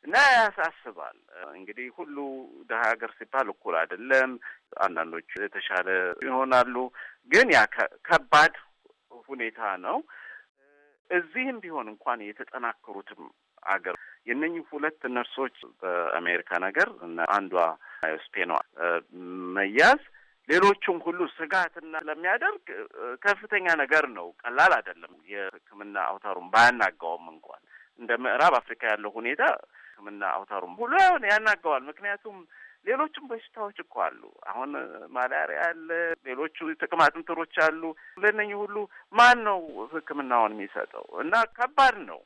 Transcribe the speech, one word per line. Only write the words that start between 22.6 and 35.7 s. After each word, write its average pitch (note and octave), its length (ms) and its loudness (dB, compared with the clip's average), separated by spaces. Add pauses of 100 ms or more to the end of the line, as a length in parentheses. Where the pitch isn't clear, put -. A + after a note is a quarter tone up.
ከፍተኛ G3+ 540 0
ነገር D3+ 340 4
ነው። F#2 180 -10 (100)
ቀላል C#3 360 4
አይደለም። F2 400 -6 (140)
የሕክምና G2+ 760 -12
አውታሩን F2+ 460 -6
ባያናጋውም G2 800 2
እንኳን - 320 -20 (360)
እንደ A#2+ 200 -8
ምዕራብ B2+ 380 2
አፍሪካ A#2 300 -4
ያለው G#2+ 260 -2
ሁኔታ A#2+ 320 -4 (360)
ሕክምና G2+ 500 -14
አውታሩን G2 460 -6
ሁሉ A#3+ 180 -4 (320)
ያናጋዋል። G3+ 580 2
ምክንያቱም G3+ 540 -10 (480)
ሌሎችም D4 420 -2
በሽታዎች A3+ 520 -12
እኮ - 200 -16
አሉ። C2 220 -2 (260)
አሁን B2 240 -6 (400)
ማላሪያ C#3 520 -2
አለ፣ E3 260 -4 (340)